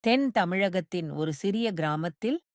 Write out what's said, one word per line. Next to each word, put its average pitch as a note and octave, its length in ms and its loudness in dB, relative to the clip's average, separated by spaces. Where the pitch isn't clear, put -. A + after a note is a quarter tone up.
தென் B3+ 300 4
தமிழகத்தின் F3+ 800 0
ஒரு D3+ 220 -2
சிறிய G#3 400 -2
கிராமத்தில் E3 680 -2